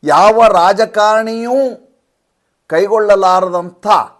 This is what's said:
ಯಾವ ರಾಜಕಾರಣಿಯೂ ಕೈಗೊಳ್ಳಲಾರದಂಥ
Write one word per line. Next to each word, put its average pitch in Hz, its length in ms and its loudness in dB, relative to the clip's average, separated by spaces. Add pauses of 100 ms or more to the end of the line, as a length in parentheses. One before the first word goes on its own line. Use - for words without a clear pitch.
ಯಾವ 208 440 2 (120)
ರಾಜಕಾರಣಿಯೂ 220 960 -2 (1120)
ಕೈಗೊಳ್ಳಲಾರದಂಥ 185 1160 -2 (340)